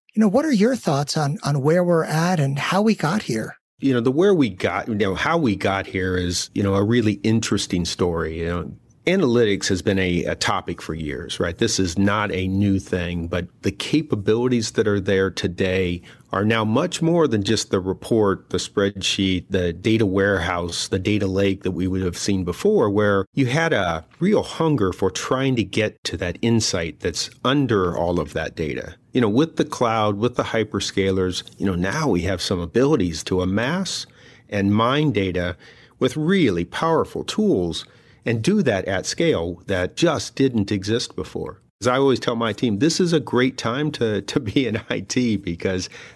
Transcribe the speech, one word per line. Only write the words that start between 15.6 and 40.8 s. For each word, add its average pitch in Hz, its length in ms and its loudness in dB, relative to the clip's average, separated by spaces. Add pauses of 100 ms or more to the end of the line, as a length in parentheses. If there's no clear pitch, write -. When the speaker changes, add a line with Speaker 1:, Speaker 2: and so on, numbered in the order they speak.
Speaker 2:
are 95 120 0
now 110 200 2
much 135 360 0
more 165 280 2
than 104 160 0
just 110 260 0
the 101 80 2
report, 95 720 0
the 92 60 -2
spreadsheet, 95 920 -2
the 90 220 0
data 110 340 2
warehouse, 90 840 0
the 98 100 -2
data 101 300 0
lake 98 340 0
that 95 100 -2
we 87 140 -2
would 92 160 -2
have 87 140 -4
seen 98 280 -2
before, 127 460 0
where 101 340 2 (100)
you 135 120 2
had 160 260 0
a 87 320 0 (140)
real 180 240 2
hunger 135 500 0
for 95 180 -2
trying 131 440 0
to 117 80 2
get 104 400 -2
to - 140 -6
that 87 260 -6
insight 107 580 0
that's - 300 -4 (140)
under 117 520 2
all 87 220 0
of 73 140 -4
that - 240 -6
data. 67 400 -6 (160)
You 131 80 2
know, 113 80 4
with 143 280 2
the - 80 2
cloud, 110 520 0
with 117 180 -2
the 135 80 0
hyperscalers, 95 1040 -2 (140)
you - 80 -2
know, 92 100 0
now 98 320 -2
we 87 140 2
have 92 200 -2
some 95 160 -2
abilities 92 640 0
to 90 180 0
amass 120 640 -2 (420)
and 101 260 0
mine 131 380 2
data 90 440 -2 (440)
with 127 160 0
really 151 480 2
powerful 143 580 -2
tools 107 600 0 (420)
and 113 160 0
do 202 200 2
that 104 240 0
at 92 200 -2
scale 90 600 -2
that 92 280 -2
just 156 400 -2
didn't 120 380 0
exist 104 420 -4